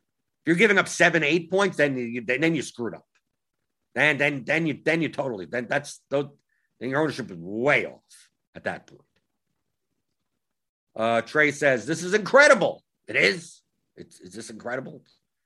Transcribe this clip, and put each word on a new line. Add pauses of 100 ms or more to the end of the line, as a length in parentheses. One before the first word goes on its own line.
(440)
If
you're
giving
up
seven,
eight
points,
then
you,
then,
then
you
screwed
up. (880)
Then,
then,
then
you,
then
you
totally,
then
that's, (100)
then (500)
your
ownership
is
way
off (520)
at
that
point. (1900)
Uh,
Trey
says,
"This
is
incredible." (240)
It
is. (340)
It's,
is
this
incredible? (440)